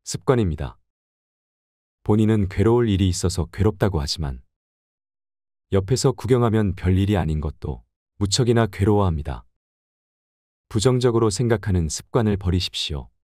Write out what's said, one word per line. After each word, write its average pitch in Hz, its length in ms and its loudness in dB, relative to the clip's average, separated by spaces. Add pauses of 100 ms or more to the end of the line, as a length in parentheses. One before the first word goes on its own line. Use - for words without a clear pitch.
습관입니다. 82 720 -2 (1300)
본인은 107 460 2
괴로울 117 380 2
일이 95 220 2
있어서 87 380 -2
괴롭다고 98 520 0
하지만 71 440 -6 (1300)
옆에서 107 400 0
구경하면 110 640 0
별일이 98 420 0
아닌 78 240 -2
것도 73 420 -8 (340)
무척이나 113 500 2
괴로워합니다. 95 760 0 (1300)
부정적으로 117 640 2
생각하는 98 580 0
습관을 107 480 -2
버리십시오. 90 720 -4 (300)